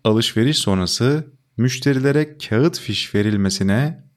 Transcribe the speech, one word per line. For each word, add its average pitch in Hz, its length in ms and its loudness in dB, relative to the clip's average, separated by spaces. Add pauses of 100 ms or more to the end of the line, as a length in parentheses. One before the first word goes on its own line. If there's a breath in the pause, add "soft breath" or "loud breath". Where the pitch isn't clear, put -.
alışveriş 113 540 2
sonrası 117 680 0 (300)
müşterilere 139 800 0
kağıt 143 400 0
fiş - 360 -8
verilmesine 104 880 0 (120)